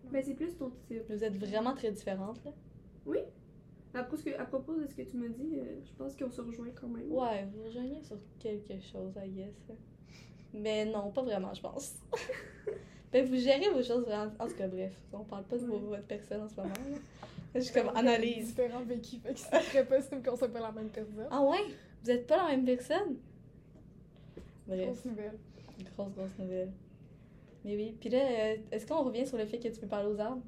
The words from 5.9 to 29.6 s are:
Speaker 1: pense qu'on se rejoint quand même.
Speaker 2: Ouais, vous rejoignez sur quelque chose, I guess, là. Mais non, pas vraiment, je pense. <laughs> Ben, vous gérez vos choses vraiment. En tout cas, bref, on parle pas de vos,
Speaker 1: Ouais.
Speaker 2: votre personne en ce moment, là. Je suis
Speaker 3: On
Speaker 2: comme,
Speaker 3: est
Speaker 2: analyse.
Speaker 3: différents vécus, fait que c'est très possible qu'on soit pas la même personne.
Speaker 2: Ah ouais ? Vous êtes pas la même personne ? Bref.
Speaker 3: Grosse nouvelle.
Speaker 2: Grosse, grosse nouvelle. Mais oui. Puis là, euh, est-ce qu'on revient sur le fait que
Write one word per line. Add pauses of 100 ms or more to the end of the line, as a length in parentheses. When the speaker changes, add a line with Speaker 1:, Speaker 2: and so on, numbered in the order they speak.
Speaker 1:
pense
qu'on
se
rejoint (100)
quand
même.
Speaker 2:
Ouais,
vous
rejoignez
sur (220)
quelque
chose, (100)
I
guess, (140)
là. (800)
Mais
non,
pas
vraiment,
je
pense. (160)
<laughs>
Ben,
vous
gérez
vos
choses
vraiment.
En
tout
cas,
bref, (200)
on
parle
pas
de
vos,
Speaker 1:
Ouais.
Speaker 2:
votre
personne
en
ce
moment,
là. (580)
Je
suis
Speaker 3:
On
Speaker 2:
comme,
Speaker 3:
est
Speaker 2:
analyse.
Speaker 3:
différents
vécus,
fait
que
c'est (120)
très
possible
qu'on
soit
pas
la
même
personne.
Speaker 2:
Ah
ouais ? (460)
Vous
êtes
pas
la
même
personne ? (1500)
Bref.
Speaker 3:
Grosse
nouvelle. (600)
Speaker 2:
Grosse,
grosse
nouvelle. (960)
Mais
oui.
Puis
là,
euh, (160)
est-ce
qu'on
revient
sur
le
fait
que